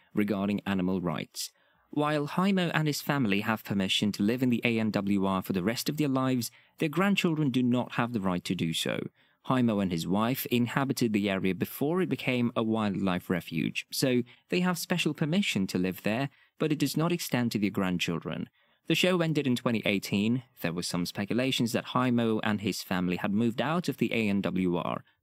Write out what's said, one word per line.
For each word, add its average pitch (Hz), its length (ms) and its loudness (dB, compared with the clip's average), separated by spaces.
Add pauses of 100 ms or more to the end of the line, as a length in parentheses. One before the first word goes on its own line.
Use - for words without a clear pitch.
(140)
regarding 101 520 0
animal 92 340 0
rights. - 520 -6 (400)
While 147 360 0
Haimo 185 460 2
and 156 140 0
his 143 120 -2
family 110 420 0
have 107 220 -2
permission 101 500 0
to 101 100 -2
live 123 200 2
in 127 60 2
the 117 160 0
A 113 140 2
N 110 120 0
W 101 340 2
R 95 160 0
for 98 120 -6
the 92 100 0
rest 113 240 -2
of 151 80 0
their 151 140 0
lives, 131 420 0 (280)
their 165 100 0
grandchildren 165 640 2
do 127 120 2
not 123 300 0
have 120 180 -2
the 117 80 -2
right 92 240 0
to 95 120 -2
do 82 180 -2
so. - 260 -2 (480)
Haimo 117 340 2
and 92 100 0
his 82 140 -2
wife 107 420 0
inhabited 120 680 0
the 104 160 0
area 92 260 0
before 147 460 -2
it 160 80 0
became 123 440 0
a 117 100 0
wildlife 101 680 0
refuge, 82 600 -2
so 123 320 2 (280)
they 180 100 0
have 180 180 0
special 170 360 -2
permission 151 540 0
to - 100 -4
live 92 260 -2
there, 123 260 0 (300)
but 156 140 2
it 143 60 0
does 139 180 0
not 170 160 2
extend 123 400 0
to 107 60 -2
their 98 100 2
grandchildren. 87 800 -2 (380)
The 165 80 2
show 180 260 4
ended 160 260 2
in 123 80 4
twenty 117 300 0
eighteen. 104 580 2 (180)
There 82 120 -2
were 87 100 -4
some 87 220 -2
speculations 117 680 -2
that 101 140 -2
Haimo 120 580 0
and 104 160 0
his 98 240 -4
family 90 320 0
had 101 180 -2
moved 113 280 0
out 160 260 -2
of 135 100 -4
the - 160 0
A 110 140 0
N 98 140 2
W 90 340 0
R, 60 300 -4 (180)